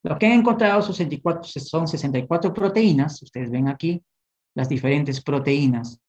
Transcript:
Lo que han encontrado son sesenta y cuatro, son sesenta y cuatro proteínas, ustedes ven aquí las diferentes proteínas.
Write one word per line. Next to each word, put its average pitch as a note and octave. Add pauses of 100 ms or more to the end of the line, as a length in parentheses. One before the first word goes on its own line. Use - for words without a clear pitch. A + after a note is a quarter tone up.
Lo D#3+
que G#3+
han A#3
encontrado A3
son G3
sesenta D3+
y -
cuatro, E3+
son D#3
sesenta C#3
y B2+
cuatro F3
proteínas, G3
ustedes B2
ven C3
aquí E3 (520)
las C3
diferentes C3+
proteínas. C3+